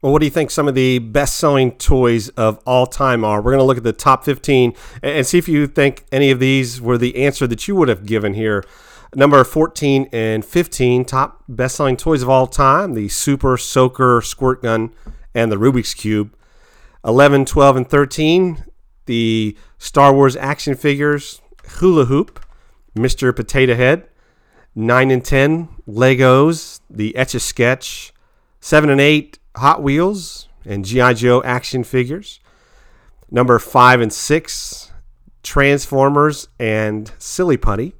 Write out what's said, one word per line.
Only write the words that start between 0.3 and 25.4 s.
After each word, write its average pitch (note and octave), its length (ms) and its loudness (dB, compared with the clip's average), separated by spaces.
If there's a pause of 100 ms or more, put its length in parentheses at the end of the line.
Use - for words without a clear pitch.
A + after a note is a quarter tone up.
think D#3 180 -2
some D3 180 -2
of C#3 60 -2
the B2+ 240 0
best-selling C3 760 -2
toys A#2+ 560 0
of A2 360 -2
all B2+ 220 2
time B2+ 360 -2
are? G#2 160 0
We're A2+ 120 -2
gonna C3+ 140 2
look C3 120 2
at A#2 60 -12
the A2+ 100 -2
top - 320 0
fifteen C3 480 0 (300)
a-, C#3+ 140 -4
and B2+ 100 -2
see F3+ 100 2
if E3+ 100 0
you D3 200 0
think - 440 -2
any C3+ 200 2
of B2+ 80 0
these C3 420 -2
were A#2+ 160 0
the A#2+ 200 -2
answer C3+ 280 -2
that A#2 220 -6
you G3+ 80 -4
would E3+ 120 2
have G2+ 200 -4
given G#2 260 -2
here. G#2 300 -4 (500)
Number C#3 300 6
fourteen C#3+ 680 -2
and A2 320 -4
fifteen, B2+ 600 0
top - 420 -4
best-selling B2+ 500 -2
toys D3+ 260 0
of B2 60 -4
all C3 180 4
time, D3 480 2
the G#2 140 -6
Super C3+ 480 -2
Soaker B2+ 680 0
Squirt B2+ 400 -4
Gun A2+ 280 -2 (440)
and A2+ 160 0
the G2+ 60 -2
Rubik's B2 360 0
Cube. G#2+ 420 -4 (680)
Eleven, C3+ 400 4
twelve, C#3 300 4
and B2+ 120 -4
thirteen, D#3 800 0 (400)
the A2+ 500 -2 (220)
Star C#3 340 4
Wars C3+ 240 4
action C#3+ 380 -6
figures, C#3+ 680 -4 (300)
Hula E3+ 320 4
Hoop, C#3 380 -4 (520)
Mister B2 360 0
Potato B2 440 0
Head. C3+ 320 0 (680)
Nine B2 380 0
and B2+ 120 0
ten, D3+ 460 0 (180)